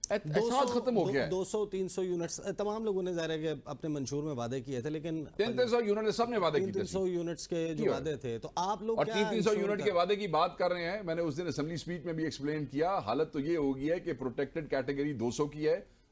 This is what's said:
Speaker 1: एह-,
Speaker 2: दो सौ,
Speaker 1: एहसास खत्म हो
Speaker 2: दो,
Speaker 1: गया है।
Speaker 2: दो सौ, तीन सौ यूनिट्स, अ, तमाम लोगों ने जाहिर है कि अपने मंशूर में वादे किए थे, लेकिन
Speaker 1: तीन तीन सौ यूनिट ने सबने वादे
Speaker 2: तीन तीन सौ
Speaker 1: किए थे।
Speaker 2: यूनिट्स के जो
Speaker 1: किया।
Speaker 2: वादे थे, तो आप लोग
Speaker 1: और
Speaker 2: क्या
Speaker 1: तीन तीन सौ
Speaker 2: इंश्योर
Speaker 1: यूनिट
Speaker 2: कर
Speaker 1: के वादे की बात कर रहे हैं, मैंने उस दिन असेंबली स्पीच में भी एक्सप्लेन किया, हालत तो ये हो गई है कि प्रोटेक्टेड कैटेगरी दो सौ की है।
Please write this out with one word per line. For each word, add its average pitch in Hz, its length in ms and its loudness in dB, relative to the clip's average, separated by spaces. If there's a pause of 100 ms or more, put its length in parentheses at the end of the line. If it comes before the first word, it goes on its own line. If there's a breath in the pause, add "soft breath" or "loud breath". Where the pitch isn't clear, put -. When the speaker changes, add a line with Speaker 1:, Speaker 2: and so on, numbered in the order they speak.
(120)
Speaker 1:
एह-, 202 160 -2
Speaker 2:
दो 208 220 2
सौ, 247 80 4
Speaker 1:
एहसास 247 240 4
खत्म 247 140 2
हो 175 100 4
Speaker 2:
दो, 127 80 0
Speaker 1:
गया 135 100 4
है। 90 60 0
Speaker 2:
दो 185 140 0
सौ, 214 220 -2
तीन 190 220 -4
सौ 190 140 -4
यूनिट्स, 175 380 -2
अ, 196 120 -4
तमाम 208 340 -2
लोगों 190 180 0
ने 180 100 -2
जाहिर 165 180 0
है 156 80 0
कि 151 280 -2
अपने 147 220 -6
मंशूर 143 340 -2
में 156 100 -2
वादे 120 280 -2
किए 123 220 -4
थे, 151 60 -2
लेकिन 160 360 -4
Speaker 1:
तीन 226 320 0
तीन 247 100 6
सौ 240 140 4
यूनिट 214 220 2
ने 214 80 4
सबने 240 260 2
वादे 156 220 4
Speaker 2:
तीन 196 120 0
तीन 196 140 0
सौ 190 180 0
Speaker 1:
किए 185 100 2
थे। 175 40 0
Speaker 2:
यूनिट्स 170 300 -4
के 165 280 -2
जो 151 80 0
Speaker 1:
किया। - 100 4
Speaker 2:
वादे 143 240 -2
थे, 117 220 -4
तो - 180 -12
आप 190 260 0
लोग 220 160 0
Speaker 1:
और - 60 6
Speaker 2:
क्या 220 100 -4
Speaker 1:
तीन 214 80 4
तीन 220 180 2
सौ 208 100 4
Speaker 2:
इंश्योर 202 180 2
Speaker 1:
यूनिट 208 100 0
Speaker 2:
कर 208 120 2
Speaker 1:
के - 0 -
वादे 180 240 4
की 202 120 -4
बात 165 320 2
कर 180 120 4
रहे 175 120 -2
हैं, 196 200 -4
मैंने 170 180 -2
उस 160 140 0
दिन 175 120 -4
असेंबली 151 300 -2
स्पीच 165 280 -6
में 165 100 -2
भी 160 80 0
एक्सप्लेन 147 420 -2
किया, 151 260 0
हालत 151 420 0
तो 151 60 -2
ये 160 160 0
हो 143 180 2
गई 135 120 -4
है 170 140 2
कि 165 140 -4
प्रोटेक्टेड 135 560 -4
कैटेगरी 143 440 0
दो 120 180 0
सौ 156 140 0
की 151 200 -4
है। 196 220 2 (240 soft breath)